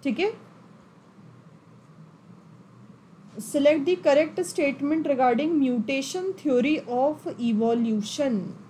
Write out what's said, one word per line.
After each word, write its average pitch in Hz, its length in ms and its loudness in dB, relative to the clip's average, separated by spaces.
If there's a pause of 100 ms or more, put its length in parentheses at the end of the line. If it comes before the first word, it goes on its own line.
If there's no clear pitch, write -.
ठीक 269 160 -2
है? 415 120 0 (3000)
Select 294 460 2
the 359 80 2 (100)
correct 302 400 4
statement 294 640 -2
regarding 262 520 2
mutation 269 640 -2 (140)
theory 269 400 2 (160)
of 285 320 -2 (140)
evolution। 226 960 0 (320)